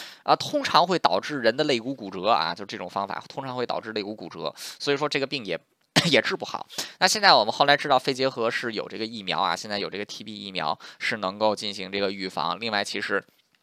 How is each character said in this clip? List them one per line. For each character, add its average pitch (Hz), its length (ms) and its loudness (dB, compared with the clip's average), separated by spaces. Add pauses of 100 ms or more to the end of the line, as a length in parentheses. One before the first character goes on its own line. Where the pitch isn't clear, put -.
(220)
啊， 156 140 4
通 - 260 -4
常 170 240 6
会 180 120 2
导 - 200 4
致 143 220 -4
人 113 160 4
的 151 80 2
肋 135 160 2
骨 123 120 -4
骨 110 180 -8
折 95 180 -2
啊， 85 260 2
就 101 100 -10
这 110 120 -8
种 92 120 -8
方 98 200 -2
法 - 200 -8
通 135 160 -10
常 127 120 -8
会 123 100 -2
导 - 140 -4
致 110 120 -8
肋 110 100 -2
骨 104 120 -6
骨 92 140 -10
折， 80 260 -6 (240)
所 143 160 0
以 - 20 2
说 147 120 0
这 147 100 -2
个 135 80 0
病 131 180 -6
也， 85 140 -4 (460)
<coughs> 170 60 0
也 117 100 8
治 - 160 -2
不 - 80 -8
好。 - 220 -8 (320)
那 185 100 4
现 208 140 2
在 190 100 10
我 120 120 8
们 113 80 2
后 - 120 2
来 143 100 8
知 147 140 0
道 131 100 6
肺 139 140 2
结 131 160 0
核 120 220 0
是 120 220 -4
有 98 140 -6
这 95 120 -12
个 110 80 -4
疫 110 160 -10
苗 85 180 -2
啊， 90 160 2
现 107 140 -10
在 101 80 -2
有 90 100 -4
这 90 80 -8
个 101 80 -6
T - 180 -12
B 107 120 -12
疫 101 180 -12
苗 82 260 -2 (200)
是 - 180 -2
能 101 220 -4
够 107 180 2
进 104 160 -6
行 95 180 -10
这 98 80 -4
个 98 140 0
预 95 160 -6
防。 87 320 -4
另 113 100 -6
外， 101 140 0
其 - 160 -6
实 101 240 -2 (380)